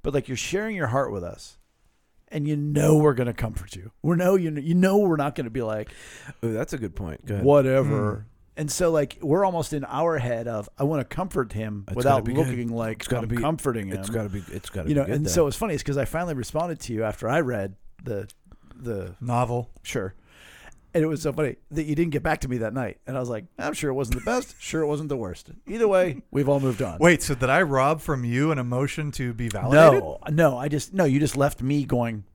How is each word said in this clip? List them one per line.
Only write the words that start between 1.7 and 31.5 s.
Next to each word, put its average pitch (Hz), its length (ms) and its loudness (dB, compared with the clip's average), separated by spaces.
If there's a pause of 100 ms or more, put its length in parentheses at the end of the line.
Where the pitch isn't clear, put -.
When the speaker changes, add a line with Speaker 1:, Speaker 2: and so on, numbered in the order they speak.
Speaker 1:
And 147 160 -4
you 151 100 0
know 147 420 4
we're 151 160 6
gonna 120 180 -2
comfort - 420 -6
you. 95 160 -14 (120)
We 165 120 2
know 180 220 4
you, 165 200 2
you 160 180 0
know 190 240 6
we're 180 180 4
not 143 180 -2
gonna 120 140 -6
be 120 140 -4
like, 110 280 -4 (540)
Speaker 2:
Ooh, 117 80 0
that's 117 220 -4
a 139 40 -8
good 104 160 -8
point. 85 300 -10
Go 101 120 -6
ahead. 98 100 -2
Speaker 1:
"Whatever." 131 680 4
Speaker 3:
Hmm. 107 60 -10 (400)
Speaker 1:
And 147 100 -4
so, 175 200 0
like, 151 320 0
we're 180 240 2
almost 170 260 -2
in 143 120 -4
our 156 340 0
head 117 280 -4
of, 107 300 -6
"I 139 80 0
wanna 143 200 0
comfort 143 500 -4
him 107 340 -6
Speaker 2:
It's 104 80 -6
Speaker 1:
without 127 140 2
Speaker 2:
gotta 131 140 4
be 123 100 -2
good. 139 140 4
Speaker 1:
looking 120 200 -4
like 113 300 -4
Speaker 2:
It's - 100 -12
gotta 123 140 0
Speaker 1:
I'm 110 60 -6
Speaker 2:
be, 120 100 -2
Speaker 1:
comforting 120 500 -2
him." 92 100 -6
Speaker 2:
it's 98 120 -8
gotta 110 180 -4
be, 92 240 -8
it's - 160 -12
gotta 98 220 -6
Speaker 1:
You 147 40 2
Speaker 2:
be 143 60 4
Speaker 1:
know, 135 60 0
Speaker 2:
good 107 80 -2
Speaker 1:
and 147 100 0
Speaker 2:
then. 175 80 -2
Speaker 1:
so 165 140 4
it's 139 100 -4
funny, 208 160 -4
it's 139 100 -4
'cause 143 140 -4
I 135 80 0
finally 165 300 -4
responded 156 460 -6
to - 120 -10
you 110 100 -4
after 110 280 -4
I 156 100 2
read 104 360 -4 (280)
the, 104 240 -6 (480)
the 98 460 -10
Speaker 3:
Novel. 120 480 -2 (120)
Speaker 1:
Sure. 98 320 -6 (800)
And 160 100 2
it - 20 2
was 160 140 -2
so 151 140 -4
funny 151 220 -2 (140)
that 151 140 -4
you 151 100 -2
didn't 165 180 0
get 147 100 -2
back 156 180 -2
to 135 80 -4
me 123 100 -2
that 110 140 -4
night. 123 340 -6
And 131 80 -8
I 131 60 -4
was 120 80 -6
like, 113 160 -8 (140)
"I'm - 160 -6
sure 147 160 -4
it 127 40 -2
wasn't 127 260 -2
the - 40 -18
best. - 340 -4
Sure - 220 -4
it 151 60 0
wasn't 147 240 -4
the 135 80 -4
worst. 92 320 -10 (180)
Either 220 180 0
way, 185 440 2
we've 139 180 0
all 139 120 4
moved 127 200 0
on." 87 180 -4
Speaker 3:
Wait, 170 240 6
so 143 120 -2
did 123 160 0
I 160 100 4
rob 143 400 2
from 131 240 -4
you 127 280 0
an 139 60 -2
emotion 131 540 -4
to 123 220 -6
be 117 160 -4
validated? 135 520 8
Speaker 1:
No, 78 160 -10 (140)
no, 147 260 6
I 139 100 -4
just, 143 260 -4
no, 190 100 4
you 139 160 4
just 143 160 0
left 143 260 0